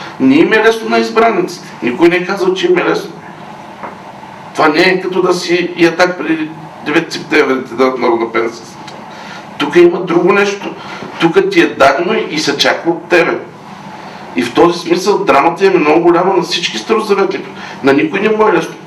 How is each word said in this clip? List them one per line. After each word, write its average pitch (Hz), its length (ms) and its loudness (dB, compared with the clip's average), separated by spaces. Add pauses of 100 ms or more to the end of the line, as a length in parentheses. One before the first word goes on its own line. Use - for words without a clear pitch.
(200)
Не 131 140 6
им 190 180 4
е 214 120 4
лесно 220 240 2
на 226 100 2
избраниците. 220 680 0 (140)
Никой 123 260 2
не 180 80 4
е 180 100 -2
казал, 185 280 0
че 175 120 -2
им 180 120 4
е 143 60 0
лесно. - 260 -2 (1400)
Това 151 140 2
не 151 120 2
е 185 200 2
като 180 220 0
да 180 120 2
си 175 420 0
и 170 100 4
атак 175 320 2
преди 156 320 -4 (360)
девети 160 260 -2
септември 139 420 0
да 117 220 -6
дадат 131 220 2
народна 113 340 0
пенсия. 113 340 -4 (920)
Тук 143 180 -2
има 175 240 6
друго 175 320 2
нещо. 202 420 0 (460)
Тук 185 300 2
ти 170 100 4
е 151 60 4
дадено 175 480 2 (160)
и 151 80 -4
се 143 180 -2
чака 135 340 0
от - 180 -4
тебе. 170 300 2 (960)
И 127 60 0
в - 120 -6
този 170 240 4
смисъл 190 400 0
драмата 170 480 2
е 190 40 6
много 160 300 4
голяма 175 360 4
на 170 60 2
всички - 360 -4
старозаветни. 202 680 0 (380)
На 139 100 4
никой 160 280 0
не 220 80 0
му 214 200 2
е 180 40 2
лесно. 160 220 -2 (120)